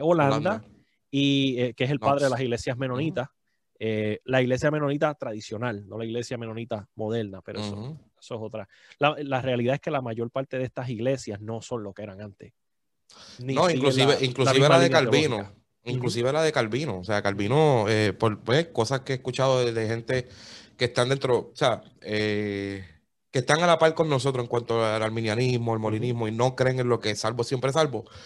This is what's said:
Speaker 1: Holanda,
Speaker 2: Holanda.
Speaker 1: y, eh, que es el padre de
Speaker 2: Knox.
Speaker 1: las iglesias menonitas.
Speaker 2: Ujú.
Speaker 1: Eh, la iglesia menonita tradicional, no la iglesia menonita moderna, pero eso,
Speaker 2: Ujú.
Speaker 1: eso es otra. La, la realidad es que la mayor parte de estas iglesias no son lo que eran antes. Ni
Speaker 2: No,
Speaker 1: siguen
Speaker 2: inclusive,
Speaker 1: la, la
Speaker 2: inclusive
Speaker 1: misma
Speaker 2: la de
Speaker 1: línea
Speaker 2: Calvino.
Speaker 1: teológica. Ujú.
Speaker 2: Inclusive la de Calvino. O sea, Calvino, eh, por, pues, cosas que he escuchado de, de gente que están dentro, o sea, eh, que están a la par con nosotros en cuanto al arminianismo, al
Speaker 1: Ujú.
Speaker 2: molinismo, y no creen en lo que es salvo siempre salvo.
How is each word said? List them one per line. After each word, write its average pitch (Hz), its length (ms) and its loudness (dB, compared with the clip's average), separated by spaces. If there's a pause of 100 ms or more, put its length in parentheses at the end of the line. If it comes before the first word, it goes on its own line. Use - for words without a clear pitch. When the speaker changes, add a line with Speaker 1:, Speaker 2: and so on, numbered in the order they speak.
Speaker 1:
Holanda, 160 560 2
Speaker 2:
Holanda. - 120 -14 (400)
Speaker 1:
y, 139 520 2
eh, 123 140 -2
que 127 100 -2
es 131 80 2
el 143 80 -2
padre 143 240 2
de 135 60 4
Speaker 2:
Knox. - 20 -
Speaker 1:
las 120 80 -2
iglesias 120 380 -2
menonitas. 131 500 -4
Speaker 2:
Ujú. - 80 -20 (420)
Speaker 1:
Eh, 107 460 -2
la 131 180 4
iglesia 127 300 0
menonita 151 420 0
tradicional, 110 720 -8
no 101 100 -10
la 113 60 -6
iglesia 117 320 -6
menonita 113 600 -10
moderna, 107 460 -6
pero 104 180 -10
eso, 104 160 -6
Speaker 2:
Ujú. 127 200 -10 (240)
Speaker 1:
eso - 140 -14
es 110 80 -10
otra. 107 260 -10 (300)
La, 147 240 2
la 139 180 -2
realidad 123 360 0
es - 40 -6
que 165 120 -6
la 139 80 -2
mayor 117 320 -6
parte 135 260 -6
de 131 60 -4
estas 127 240 -8
iglesias 120 520 -4
no 107 220 -10
son 117 220 -8
lo 101 80 -10
que 101 100 -16
eran 98 180 -14
antes. 104 320 -18 (840)
Ni 127 160 -6
Speaker 2:
No, 156 120 4
Speaker 1:
siguen 165 100 2
Speaker 2:
inclusive, 135 380 4
Speaker 1:
la, 131 60 0
la 135 60 0
Speaker 2:
inclusive 131 320 2
Speaker 1:
misma 139 100 8
Speaker 2:
la 165 120 8
de 170 80 6
Speaker 1:
línea 165 100 4
Speaker 2:
Calvino. 139 380 4
Speaker 1:
teológica. 101 260 -10 (220)
Ujú. 123 120 -2
Speaker 2:
Inclusive 120 360 0
la 156 120 0
de 156 80 2
Calvino. 120 480 -2
O - 20 -10
sea, 104 200 -2
Calvino, 107 640 2
eh, 107 240 4
por, 107 320 0
pues, 151 240 2
cosas 120 320 0
que 131 140 -6
he - 20 -2
escuchado 127 480 0
de, 120 80 0
de 110 160 -2
gente 120 400 -4 (480)
que - 80 -2
están 123 240 0
dentro, 131 440 0
o - 40 -20
sea, 113 260 0 (200)
eh, 104 840 -2 (480)
que 135 80 0
están 151 240 2
a - 20 4
la 170 140 4
par 160 140 6
con 165 140 0
nosotros 131 360 0
en 120 40 -10
cuanto 117 360 0
al 110 180 0
arminianismo, 117 720 0
al 110 60 0
Speaker 1:
Ujú. 110 40 -6
Speaker 2:
molinismo, 110 460 -2
y - 20 -4
no 123 240 2
creen 127 240 2
en 123 100 0
lo 117 120 2
que 107 100 -2
es 101 80 -4
salvo 120 240 -2
siempre 131 300 -2
salvo. 135 320 0 (220)